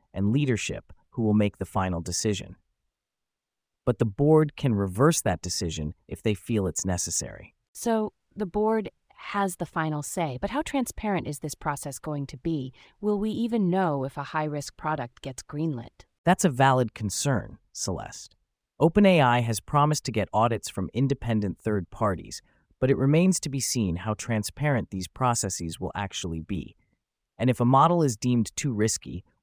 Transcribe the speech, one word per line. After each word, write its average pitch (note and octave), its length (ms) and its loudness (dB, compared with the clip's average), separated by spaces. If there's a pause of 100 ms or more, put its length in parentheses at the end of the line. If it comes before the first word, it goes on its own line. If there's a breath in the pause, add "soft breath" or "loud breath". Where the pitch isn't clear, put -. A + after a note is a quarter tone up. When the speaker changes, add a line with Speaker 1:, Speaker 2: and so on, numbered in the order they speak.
(140)
Speaker 1:
and G2 200 0
leadership, C3 600 -2 (240)
who A#2+ 60 -2
will G#2+ 120 4
make G#2 240 2
the F#2+ 80 -6
final F#2 340 -2
decision. F2+ 560 -4 (1300)
But B2 140 0
the - 80 2
board D3+ 500 4
can B2 180 0
reverse G2+ 460 2
that F#2 220 -2
decision D#2 500 -4 (160)
if - 140 -10
they A2 100 2
feel G2+ 340 -2
it's E2+ 200 -4
necessary. - 680 -6 (160)
Speaker 2:
So A3 440 -2 (200)
the G#3 120 -6
board G#3+ 440 0 (240)
has G3 420 -4
the F3 100 -6
final D#3 360 -2
say, C#3+ 380 -4
but G3 80 -4
how C4 140 -4
transparent A3 640 -4
is D3 140 -8
this D3+ 140 -8
process C#3+ 440 -8
going D3 300 -6
to C3 100 -14
be? C#3+ 340 -4 (300 soft breath)
Will G#3 160 0
we G#3+ 100 -2
even A3 400 0
know E3+ 360 0
if C#3 120 -8
a C#3+ 60 -6
high-risk D3 560 -6
product D3+ 420 -6
gets C3+ 220 -12
greenlit? D3 640 -6 (180)
Speaker 1:
That's F3+ 220 4
a - 20 8
valid C3 460 4
concern, - 640 -2 (160)
Celeste. - 600 -8 (460)
Open E3+ 240 6
A F#3 160 8
I B2 200 6
has A#2 200 0
promised D3 460 2
to A#2+ 60 -6
get G#2 200 -2
audits A2 380 2
from F#2+ 240 -4
independent A#2 640 0
third G#2 320 -2
parties, - 500 -4 (400)
but C3 100 4
it C3+ 60 4
remains D#3+ 440 4
to C#3+ 100 -6
be C3 100 -4
seen G2 360 0
how G#2 180 -2
transparent A#2 760 -2
these F#2+ 200 -8
processes G2 680 -2
will F2+ 160 -6
actually F2 460 -6
be. D#2 340 -8 (640)
And B2 120 2
if B2 100 2
a A#2+ 60 4
model E3 360 6
is B2+ 140 2
deemed B2 400 0
too C#3 160 -4
risky, G#2 520 -2 (180)